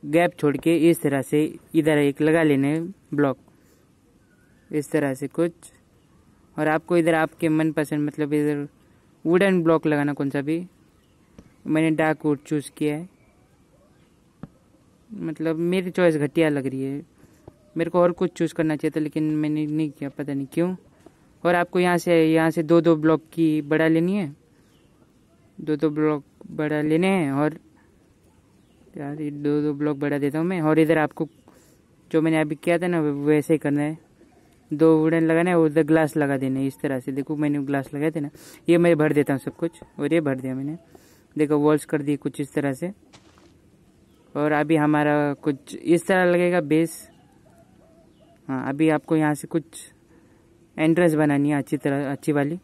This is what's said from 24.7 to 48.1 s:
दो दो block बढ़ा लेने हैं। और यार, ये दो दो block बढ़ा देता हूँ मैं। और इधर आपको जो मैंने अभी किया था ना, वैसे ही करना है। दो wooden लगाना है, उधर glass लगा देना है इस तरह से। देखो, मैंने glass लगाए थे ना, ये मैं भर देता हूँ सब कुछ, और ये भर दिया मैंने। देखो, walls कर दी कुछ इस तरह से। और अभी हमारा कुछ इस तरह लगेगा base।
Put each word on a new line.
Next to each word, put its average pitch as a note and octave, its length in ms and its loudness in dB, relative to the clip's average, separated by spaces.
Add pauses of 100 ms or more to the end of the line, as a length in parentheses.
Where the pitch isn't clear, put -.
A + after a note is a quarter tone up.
दो D3+ 180 -4
दो D3+ 160 0
block D3+ 320 -2 (240)
बढ़ा D3+ 360 -4
लेने D#3+ 260 2
हैं। E3+ 240 0
और D3+ 260 -2 (1400)
यार, D3 240 -10
ये D3 100 -6
दो D3 300 -2
दो D3+ 120 0
block D3 240 -2
बढ़ा C#3+ 200 -2
देता C#3+ 220 -2
हूँ E3 60 0
मैं। F#3 160 -2
और D#3 180 4
इधर D#3+ 180 4
आपको D3+ 300 -2 (840)
जो D#3+ 100 2
मैंने D#3+ 180 2
अभी D#3 160 -2
किया E3+ 220 0
था F3+ 100 -2
ना, F3 140 0
वैसे D3 520 0
ही D3+ 40 2
करना C#3+ 240 0
है। D#3 160 -4 (760)
दो D#3 160 4 (100)
wooden D#3+ 260 2
लगाना E3 260 2
है, F3 80 2
उधर D#3+ 260 2
glass D#3 340 2
लगा C#3 200 0
देना C3+ 220 -4
है C3+ 80 -2
इस C3+ 120 -8
तरह C3+ 200 -4
से। C3 120 -10
देखो, C#3 240 -6
मैंने D3 260 -2
glass C#3 320 -6
लगाए D3+ 180 -2
थे D#3+ 80 -6
ना, D3 100 -8 (380)
ये E3+ 100 4
मैं E3+ 200 4
भर D3+ 160 2
देता C#3+ 200 2
हूँ C3 80 -2
सब - 140 -8
कुछ, E3+ 240 -8 (200)
और C#3+ 140 -2
ये E3 80 2
भर C#3 180 -2
दिया C3 160 -8
मैंने। C#3+ 220 -8 (580)
देखो, D3 220 0
walls D3 280 2
कर D3+ 160 -4
दी C#3+ 160 -2
कुछ C#3+ 240 -8
इस C#3 120 -8
तरह C#3+ 200 -2
से। F3 180 -8 (1400)
और D3 160 0
अभी D3+ 260 2
हमारा D3 580 2
कुछ - 400 -8
इस - 320 0
तरह F#3 180 2
लगेगा F3 380 2
base। D#3 340 0 (1500)